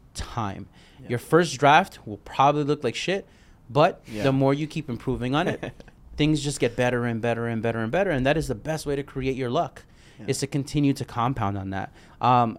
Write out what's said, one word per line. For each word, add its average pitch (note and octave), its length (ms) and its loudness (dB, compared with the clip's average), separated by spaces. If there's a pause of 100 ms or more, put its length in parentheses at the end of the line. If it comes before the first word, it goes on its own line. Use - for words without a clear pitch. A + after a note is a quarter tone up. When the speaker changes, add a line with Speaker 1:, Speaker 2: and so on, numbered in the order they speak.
(140)
Speaker 1:
time. G2+ 540 -6 (340)
Speaker 2:
Yeah. B2+ 80 -14
Speaker 1:
Your A#2+ 80 0
first D#3 400 2
draft D#3 480 4
will G#2 120 -10
probably D3 440 2
look C#3+ 220 -2
like A2+ 100 -2
shit, F#3+ 320 -4 (420)
but D3 380 2
Speaker 2:
Yeah. G#2+ 180 -6
Speaker 1:
the C3+ 80 4
more C3+ 220 4
you D3 140 -2
keep D#3 200 -8
improving B2 460 -4
on E3+ 140 0
it, - 240 -6 (220)
Speaker 2:
<laughs> - 220 -20
Speaker 1:
things D3+ 240 2
just C#3 200 -6
get A#2+ 160 0
better B2 300 0
and A#2 140 -4
better A#2 280 -2
and A2+ 140 -2
better A2+ 180 -2
and A2 100 -2
better. F#3 220 0
And B2+ 120 0
that D3 120 2
is D3 100 -2
the C3 80 -4
best D3+ 320 -6
way C#3+ 80 -2
to C#3 80 -2
create C3+ 340 -4
your B2 140 -4
luck, D3 320 -2 (380)
Speaker 2:
Yeah. G#2+ 80 -16
Speaker 1:
is C3 100 -2
to C#3 80 -4
continue C#3+ 460 0
to - 120 -8
compound A#2 540 -2
on F#2+ 120 -6
that. F#2+ 220 -6 (280)
Um, A#2+ 380 4